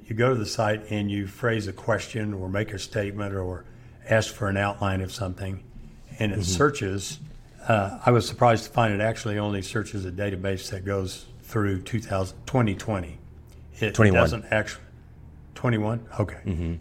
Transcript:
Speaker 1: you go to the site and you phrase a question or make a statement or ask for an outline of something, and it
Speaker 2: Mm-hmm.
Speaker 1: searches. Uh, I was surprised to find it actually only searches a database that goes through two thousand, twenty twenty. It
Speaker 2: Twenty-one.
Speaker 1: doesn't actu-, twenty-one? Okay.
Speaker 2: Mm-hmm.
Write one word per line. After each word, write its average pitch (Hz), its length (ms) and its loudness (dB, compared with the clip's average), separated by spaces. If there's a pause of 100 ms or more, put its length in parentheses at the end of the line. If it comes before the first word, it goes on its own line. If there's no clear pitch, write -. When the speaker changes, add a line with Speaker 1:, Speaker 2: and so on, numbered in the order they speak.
Speaker 1:
you 113 80 -6
go 117 140 4
to 131 60 4
the 110 100 -2
site 110 460 0
and 104 180 0
you 101 160 -2
phrase 110 420 -2
a 95 60 -6
question 113 600 -2
or 92 160 -6
make 101 240 -2
a 98 60 -8
statement 101 540 -4
or 92 300 -4 (460)
ask 110 240 4
for 101 160 -2
an 98 80 2
outline 101 440 0
of 92 120 -6
something, 95 500 -6 (560)
and 107 120 0
it 95 80 -2
Speaker 2:
Mm-hmm. - 40 0
Speaker 1:
searches. 95 760 0 (480)
Uh, 104 380 2
I 123 60 8
was 117 160 6
surprised 117 380 4
to - 60 -14
find 113 220 4
it 101 80 0
actually 107 380 -2
only 104 220 -2
searches 95 440 -4
a 90 60 -6
database 95 600 -4
that 95 140 -8
goes 98 400 -2 (180)
through 101 380 0
two - 200 -4
thousand, 95 440 -2
twenty 117 300 2
twenty. 92 420 -4 (640)
It 107 160 0
Speaker 2:
Twenty-one. 98 260 8
Speaker 1:
doesn't 85 300 2
actu-, 107 280 0 (760)
twenty-one? 117 500 0 (140)
Okay. 101 260 -2
Speaker 2:
Mm-hmm. 85 360 -2